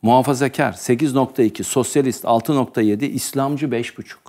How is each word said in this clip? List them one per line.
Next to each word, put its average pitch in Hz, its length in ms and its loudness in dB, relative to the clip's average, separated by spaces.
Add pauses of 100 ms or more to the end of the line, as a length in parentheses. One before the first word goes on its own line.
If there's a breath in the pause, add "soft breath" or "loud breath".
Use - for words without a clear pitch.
Muhafazakar 131 680 2
sekiz 127 420 0
nokta 131 280 2
iki, - 220 0
sosyalist 131 600 0
altı 117 300 2
nokta 127 260 -2
yedi, 107 240 0
İslamcı 139 640 -4
beş 120 280 -6
buçuk. - 300 -16